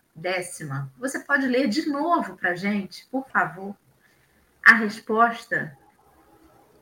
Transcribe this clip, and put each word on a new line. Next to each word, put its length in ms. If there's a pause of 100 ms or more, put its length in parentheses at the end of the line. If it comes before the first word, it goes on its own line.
(140)
décima, 840
você 220
pode 260
ler 220
de 200
novo 480
pra 180
gente, 560
por 180
favor, 460 (920)
a 80
resposta? 1040 (1040)